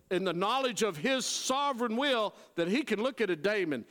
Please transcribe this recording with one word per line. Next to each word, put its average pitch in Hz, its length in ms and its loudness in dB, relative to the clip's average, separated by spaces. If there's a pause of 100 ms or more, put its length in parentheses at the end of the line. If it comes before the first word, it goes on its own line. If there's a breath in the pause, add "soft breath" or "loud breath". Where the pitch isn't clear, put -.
(120)
in 185 120 2
the 175 100 0
knowledge 226 500 0
of 190 140 -2
his 254 280 0
sovereign 254 720 -2
will, 247 380 2 (200 loud breath)
that 170 120 0
he 254 160 2
can 214 180 -2
look 247 200 -2
at 190 100 2
a 170 40 2
Damon, 160 560 0